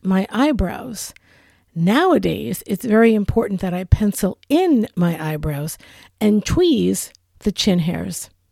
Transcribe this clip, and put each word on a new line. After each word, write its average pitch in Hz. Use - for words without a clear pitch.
my 190
eyebrows. 220
Nowadays, 208
it's 202
very 220
important 202
that 180
I 185
pencil 202
in 302
my 170
eyebrows 156
and 208
tweeze 220
the 208
chin 180
hairs. 170